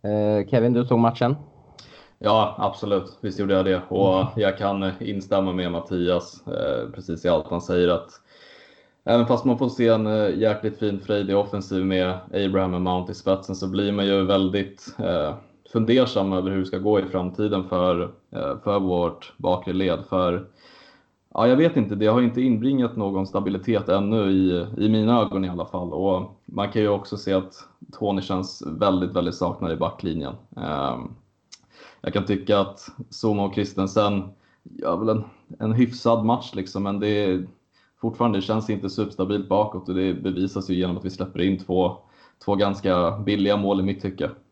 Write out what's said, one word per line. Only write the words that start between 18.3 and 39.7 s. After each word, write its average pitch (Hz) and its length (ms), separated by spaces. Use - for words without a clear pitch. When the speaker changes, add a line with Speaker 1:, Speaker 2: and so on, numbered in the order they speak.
Speaker 2:
eh, - 340
för 101 160
vårt 87 560
bakre 90 360
led. 90 260
För, 90 380
ja, 117 140
jag 127 80
vet 165 200
inte, 107 180
det 104 120
har 120 160
inte 120 180
inbringat 123 560
någon 98 300
stabilitet 98 640
ännu 101 420
i, 92 360
i 104 100
mina 110 320
ögon 98 240
i 92 40
alla 87 180
fall. 87 260
Och 92 300
man 101 240
kan 107 140
ju 104 60
också 101 280
se 101 160
att 92 220
Tony 101 300
känns 92 440
väldigt, 90 500
väldigt 87 180
saknad 87 380
i 80 40
backlinjen. 82 580
Ehm, 67 580
jag - 80
kan 98 120
tycka 98 360
att - 280
Zuma 104 340
och 98 100
Christensen 98 720
gör - 340
väl 110 120
en, 110 160
en 110 140
hyfsad 117 520
match, 117 300
liksom, 98 280
men 101 180
det 104 80
är 95 380
fortfarande, 113 380
det 95 40
känns 110 280
inte 98 200
superstabilt 101 580
bakåt, 95 400